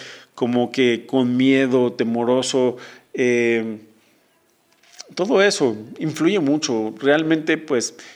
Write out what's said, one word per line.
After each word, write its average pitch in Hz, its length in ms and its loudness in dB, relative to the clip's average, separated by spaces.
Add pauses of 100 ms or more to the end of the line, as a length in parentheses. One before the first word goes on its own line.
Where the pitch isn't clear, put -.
(340)
como 120 360 -2
que 120 360 0
con 123 320 0
miedo, 131 560 2
temoroso, 123 840 0 (380)
eh, 117 640 0 (1400)
todo 196 280 0
eso 147 340 2 (220)
influye 160 400 0
mucho. 135 600 0
Realmente, 156 600 2
pues, 143 360 -2 (220)